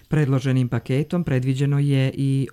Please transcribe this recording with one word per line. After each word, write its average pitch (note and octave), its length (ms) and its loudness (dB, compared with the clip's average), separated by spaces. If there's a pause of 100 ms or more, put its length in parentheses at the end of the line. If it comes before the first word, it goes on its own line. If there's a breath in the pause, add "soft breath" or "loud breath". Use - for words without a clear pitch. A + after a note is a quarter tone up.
Predloženim C3 640 2
paketom D3 540 -2
predviđeno C3+ 560 0
je C#3 340 2
i C3+ 400 0